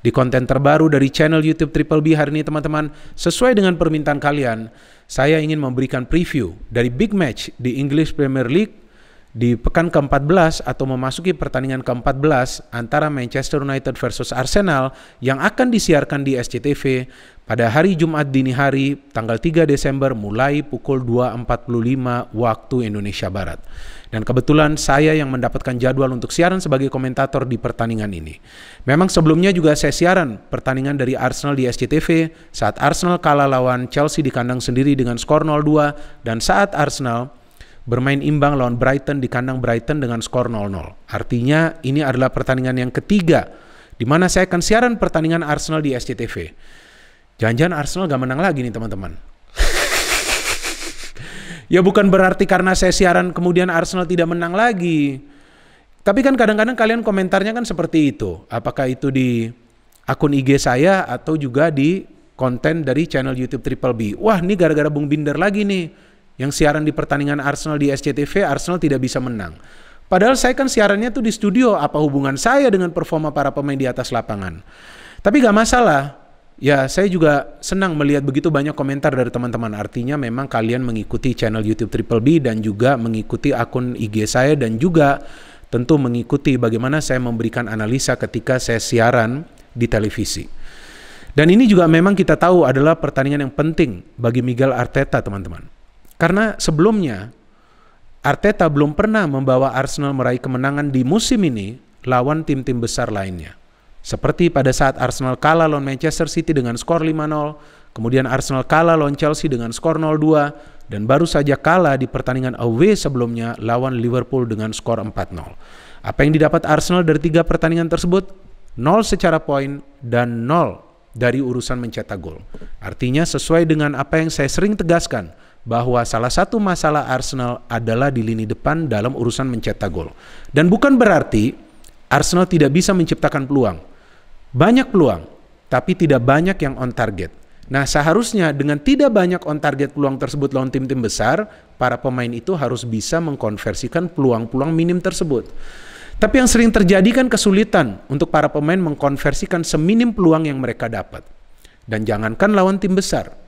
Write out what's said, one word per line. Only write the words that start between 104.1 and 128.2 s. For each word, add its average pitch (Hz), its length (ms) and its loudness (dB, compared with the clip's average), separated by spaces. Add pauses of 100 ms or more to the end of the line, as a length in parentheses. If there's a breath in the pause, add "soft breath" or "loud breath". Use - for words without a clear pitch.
pada 135 160 4
saat 135 320 2
Arsenal 127 320 -2
kalah 160 320 2
lawan 147 160 0
Manchester 147 480 -4
City 165 240 -2
dengan 120 240 -2
skor 170 240 -2
lima 160 240 -2
nol, 151 320 -4 (320 soft breath)
kemudian 123 320 0
Arsenal 131 400 -2
kalah 165 320 4
lawan 143 240 0
Chelsea 151 320 0
dengan 117 240 -4
skor 160 240 -2
nol 156 160 0
dua, 151 400 2 (320 loud breath)
dan 107 240 -6
baru 156 160 4
saja 147 320 0
kalah 156 400 2
di 127 80 -2
pertandingan 127 560 -4
away 127 320 4
sebelumnya 117 640 -4
lawan 123 400 -2
Liverpool 120 480 -2
dengan 110 240 -4
skor 110 320 -4
empat 101 320 -8
nol. 76 240 -14 (480 loud breath)
Apa - 160 0
yang 151 160 4
didapat 156 320 4
Arsenal 175 320 2
dari 156 160 2
tiga 165 240 2
pertandingan 165 480 0
tersebut? 175 400 0 (480)
Nol 175 240 2
secara 175 400 0
poin 143 400 -4 (160)
dan 120 480 -2
nol 139 400 0 (240)
dari 120 320 0
urusan 123 320 -4
mencetak 110 480 -8
gol. 80 160 -14 (400 loud breath)
Artinya 123 480 -2
sesuai 165 400 2
dengan 147 320 0
apa 160 240 0
yang 160 80 -2
saya 139 160 -2
sering 202 320 0
tegaskan, 160 560 0 (320 soft breath)
bahwa 120 400 0
salah 120 240 -2
satu 208 320 0
masalah 151 480 0
Arsenal 127 560 -4
adalah 117 480 0
di 117 80 0